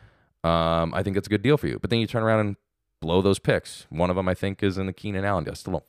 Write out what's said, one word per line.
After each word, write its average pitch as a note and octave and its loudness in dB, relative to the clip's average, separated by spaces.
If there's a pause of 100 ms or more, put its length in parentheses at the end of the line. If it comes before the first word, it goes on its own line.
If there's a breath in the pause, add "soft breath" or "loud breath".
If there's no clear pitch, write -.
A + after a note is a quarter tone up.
(420 soft breath)
Um, E2 2
I F#2 0
think G2 0
it's G2 -2
a - -8
good G#2 0
deal C#3 4
for - -2
you. A1+ -4
But - -4
then A#2 2
you G#2+ 0
turn A2+ -2
around A2 4
and G#2 -2 (440)
blow F2 2
those G2 4
picks. - -4
One F2 0
of F2+ -2
'em, F#2 0
I F2+ 2
think, G2 -6
is F#2+ 0
in F#2+ -2
the F#2+ -4
Keenan G2 -6
Allen F#2+ 0
deal. - -8
Still - -10
don't - -6